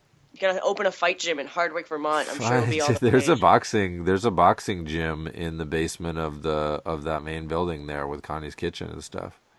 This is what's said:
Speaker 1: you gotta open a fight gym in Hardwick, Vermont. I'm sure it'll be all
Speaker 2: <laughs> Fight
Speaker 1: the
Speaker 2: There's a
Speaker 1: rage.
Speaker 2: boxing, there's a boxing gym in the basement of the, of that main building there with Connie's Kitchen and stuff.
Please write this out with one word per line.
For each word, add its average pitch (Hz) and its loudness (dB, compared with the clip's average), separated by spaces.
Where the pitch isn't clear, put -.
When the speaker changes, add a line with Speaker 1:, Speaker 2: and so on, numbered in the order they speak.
Speaker 1:
you - -20
gotta 190 0
open 196 0
a 185 2
fight 180 0
gym 165 -2
in 139 -6
Hardwick, 170 -4
Vermont. 151 0
I'm 143 -6
sure 120 2
it'll 117 2
be 156 0
all 147 2
Speaker 2:
<laughs> 139 4
Fight 104 2
Speaker 1:
the 117 6
Speaker 2:
There's 131 6
a 165 6
Speaker 1:
rage. 107 -4
Speaker 2:
boxing, 90 4
there's 92 2
a 117 4
boxing 90 2
gym 80 -2
in 82 -6
the 82 -4
basement 80 -2
of 76 -6
the, 76 0
of 80 -4
that 78 -2
main 80 -8
building 82 -2
there 73 -6
with 71 -8
Connie's 76 -8
Kitchen 87 -6
and 80 -12
stuff. - -12